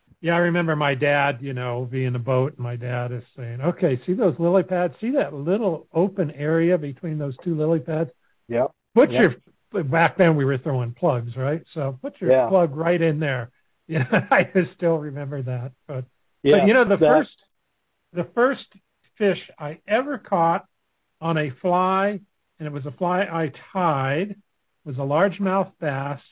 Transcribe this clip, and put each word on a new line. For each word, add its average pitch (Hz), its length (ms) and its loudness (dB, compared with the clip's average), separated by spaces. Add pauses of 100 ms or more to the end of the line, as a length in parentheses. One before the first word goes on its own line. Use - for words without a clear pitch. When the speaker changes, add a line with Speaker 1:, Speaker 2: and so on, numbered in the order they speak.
(220)
Speaker 1:
Yeah, 170 140 0
I 170 40 4
remember 170 360 2
my 147 200 0
dad, 143 460 2
you 139 120 -8
know, 123 320 -4
being 131 220 -4
in 123 60 -2
the 123 60 -4
boat, 131 340 0
and 123 100 -12
my 120 120 -6
dad 120 360 -6
is 123 120 -10 (120)
saying, 120 260 -10
"Okay, 151 360 0
see 180 160 -6
those 190 260 0
lily 170 240 2
pads? 180 360 -2
See 233 120 -4
that 202 220 -2
little 170 600 -4
open 180 380 0
area 160 460 0
between 151 400 -8
those 143 200 -6
two 170 180 -4
lily 156 240 0
pads? 160 320 -4 (360)
Speaker 2:
Yep. 117 240 0 (240)
Speaker 1:
Put 233 160 6
Speaker 2:
Yep. 160 240 4 (380)
Speaker 1:
your," 185 100 -2
back 160 340 2
then 170 180 6
we 143 100 0
were 135 120 0
throwing 123 360 -4
plugs, 120 440 -2
right? 143 340 -4
So, 135 300 -6
"Put - 180 -10
your 127 120 2
Speaker 2:
Yeah. 131 180 4
Speaker 1:
plug 175 260 2
right 165 260 0
in 156 180 2
there." 131 360 -4
<laughs> - 60 -20 (280)
Yeah, 165 420 0
I 185 420 2
still 165 240 0
remember 143 460 -8
that. 127 280 -6 (160)
But, 131 160 -8 (400)
Speaker 2:
Yeah, 143 140 6
Speaker 1:
but, 170 100 4
you 214 60 6
know, 254 100 6
the 196 140 2
Speaker 2:
that 160 100 4
Speaker 1:
first, - 380 2 (640)
the 170 140 -6
first 254 420 0 (480)
fish 196 420 0
I 156 300 -10
ever 254 300 -2
caught 175 480 0 (560)
on 165 160 -2
a 151 140 -2
fly, 190 680 0 (400)
and 156 80 -8
it 147 60 -8
was 139 120 -10
a 147 60 -10
fly 180 400 -2
I 165 220 -4 (180)
tied, 160 640 -2 (480)
was 135 140 -10
a 139 60 -6
largemouth 190 760 0
bass, 139 420 -6 (100)